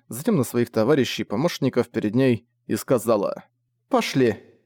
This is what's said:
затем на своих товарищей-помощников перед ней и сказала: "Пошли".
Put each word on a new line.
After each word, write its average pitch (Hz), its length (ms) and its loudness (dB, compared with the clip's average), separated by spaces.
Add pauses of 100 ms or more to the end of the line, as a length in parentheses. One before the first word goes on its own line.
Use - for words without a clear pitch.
затем 156 300 -2
на 127 60 2
своих 120 280 -2
товарищей-помощников 123 1200 0
перед 107 260 -2
ней 127 320 2 (200)
и 110 80 -4
сказала: 110 680 -2 (460)
"Пошли". 131 480 2 (280)